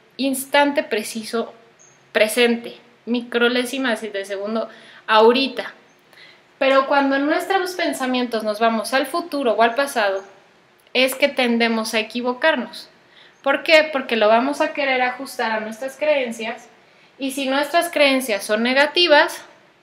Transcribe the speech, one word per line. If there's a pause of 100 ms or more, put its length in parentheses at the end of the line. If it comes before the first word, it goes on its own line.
(160)
instante
preciso, (600)
presente, (300)
microlésimas
de
segundo, (400)
ahorita. (840)
Pero
cuando
en
nuestros
pensamientos
nos
vamos
al
futuro
o
al
pasado, (680)
es
que
tendemos
a
equivocarnos. (540)
¿Por
qué?
Porque
lo
vamos
a
querer
ajustar
a
nuestras
creencias, (500)
y
si
nuestras
creencias
son
negativas, (400)